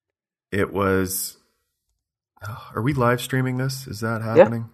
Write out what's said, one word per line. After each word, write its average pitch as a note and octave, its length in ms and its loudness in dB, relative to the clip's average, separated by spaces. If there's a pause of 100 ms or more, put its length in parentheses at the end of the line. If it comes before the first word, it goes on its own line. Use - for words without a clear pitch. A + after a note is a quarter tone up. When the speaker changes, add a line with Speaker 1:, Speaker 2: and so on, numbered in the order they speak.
(500)
Speaker 1:
It G2 220 0
was, F#2+ 640 0 (1120)
oh, A2 280 -16
are - 80 -4
we C3+ 120 0
live A#2+ 260 2
streaming B2+ 380 -2
this? C3+ 280 -6
Is G#2 140 -10
that A2+ 220 -2
Speaker 2:
Yeah. A2 120 -4
Speaker 1:
happening? A#2 400 6